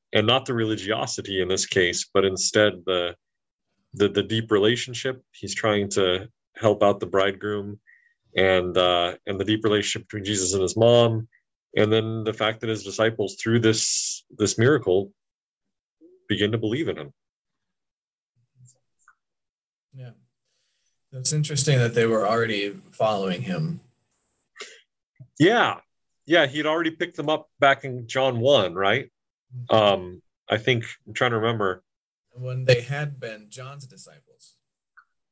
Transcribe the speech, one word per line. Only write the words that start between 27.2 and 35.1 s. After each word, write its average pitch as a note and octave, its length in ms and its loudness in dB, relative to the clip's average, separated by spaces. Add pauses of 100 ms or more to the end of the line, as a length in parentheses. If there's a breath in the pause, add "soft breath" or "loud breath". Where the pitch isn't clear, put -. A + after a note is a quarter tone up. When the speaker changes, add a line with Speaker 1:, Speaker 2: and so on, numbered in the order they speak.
Speaker 1:
up D3+ 180 -2 (100)
back C3+ 260 2
in B2 220 -10
John C3 340 0
one, A2+ 340 2
right? G2 360 0 (460)
Speaker 2:
Mm-hmm. A#2+ 180 -2
Speaker 1:
Um, F#2 480 2 (260)
I A2 100 0
think, A#2 260 -2 (220)
I'm G#2 80 -18
trying B2+ 160 0
to A2+ 80 -2
remember. G#2+ 440 -2 (500)
Speaker 2:
When B2+ 340 -8
they B2 160 4
had C#3+ 360 -8
been A2 300 -14
John's B2+ 380 -18
disciples. - 680 -20 (760)